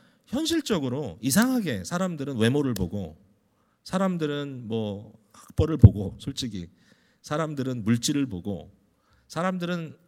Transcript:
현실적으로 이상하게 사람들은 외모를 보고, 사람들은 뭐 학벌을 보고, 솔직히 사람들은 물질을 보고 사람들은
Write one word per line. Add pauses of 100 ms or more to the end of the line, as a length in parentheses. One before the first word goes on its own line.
(260)
현실적으로
이상하게
사람들은
외모를
보고, (680)
사람들은
뭐 (200)
학벌을
보고,
솔직히 (520)
사람들은
물질을
보고 (580)
사람들은 (120)